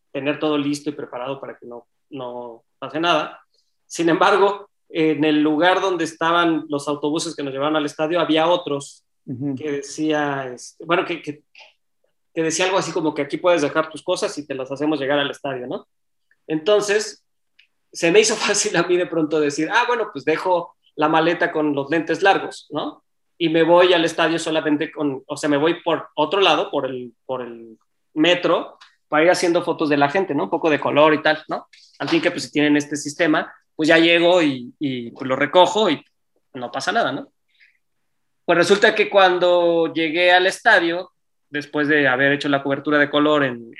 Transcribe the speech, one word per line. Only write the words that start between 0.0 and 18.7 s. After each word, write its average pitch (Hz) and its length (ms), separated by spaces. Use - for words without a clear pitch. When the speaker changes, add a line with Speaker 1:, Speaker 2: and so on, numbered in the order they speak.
Speaker 1:
tener 143 280
todo 151 180
listo 147 320
y 147 40
preparado 131 460
para 123 180
que - 80
no, 120 220
no 123 540
pase 135 200
nada. 165 420
Sin 170 240
embargo, 196 600
en 156 340
el 151 180
lugar 160 380
donde 185 260
estaban 165 640
los 143 180
autobuses 151 480
que 147 80
nos 139 100
llevaron 143 220
al 151 100
estadio, 156 340
había 160 280
otros 147 580
Speaker 2:
Ujú. 139 300
Speaker 1:
que 151 160
decía, 143 840
este, - 320
bueno, 175 200
que, 165 160
que, 147 220
que 165 100
decía 160 220
algo 190 140
así 151 120
como 156 220
que 147 80
aquí 139 160
puedes 175 240
dejar 147 280
tus - 140
cosas 180 340
y 143 80
te 139 100
las 131 160
hacemos 147 280
llegar 139 200
al 139 120
estadio, 127 360
¿no? 196 200
Entonces, 202 760
se 170 180
me 202 80
hizo 226 160
<laughs> - 0
fácil 208 400